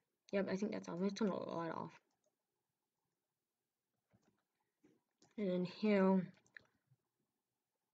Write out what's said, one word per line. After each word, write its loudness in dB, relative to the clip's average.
Yep, 0
I -2
think -4
that's -8
off. -6
Let's -2
turn 0
the -2
light -6
off. -8
And 0
then 2
here, 4